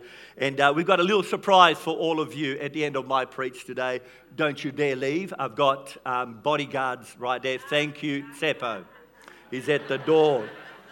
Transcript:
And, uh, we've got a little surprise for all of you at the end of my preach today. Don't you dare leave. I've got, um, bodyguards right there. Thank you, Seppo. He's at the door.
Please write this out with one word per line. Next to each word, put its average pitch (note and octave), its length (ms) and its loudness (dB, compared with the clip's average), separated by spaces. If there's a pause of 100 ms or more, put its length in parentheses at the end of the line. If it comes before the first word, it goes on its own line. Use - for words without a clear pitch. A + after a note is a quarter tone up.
(380)
And, C3+ 220 0
uh, C#3+ 160 6
we've E3+ 100 0
got F#3 140 4
a - 20 4
little F#3+ 220 2
surprise F#3 520 6
for - 200 -6
all D#3+ 240 0
of B2+ 140 -4
you C#3 260 -4
at C#3+ 120 -6
the D3+ 120 -2
end C#3 100 -4
of C3 140 -4
my C3 160 0
preach B2+ 400 -8
today. B2+ 340 -4 (380)
Don't D3 260 -2
you D3+ 80 -4
dare C#3 240 0
leave. D3 460 -4
I've A#2+ 160 -6
got, C#3 400 0 (100)
um, B2 340 -4
bodyguards C3 800 -2
right B2 240 -4
there. C3 160 -2
Thank D3 420 -2
you, C#3+ 220 -4 (160)
Seppo. A#2+ 460 -4 (640)
He's B2+ 180 -8
at C#3+ 200 0
the C3+ 100 -2
door. C#3+ 500 4 (440)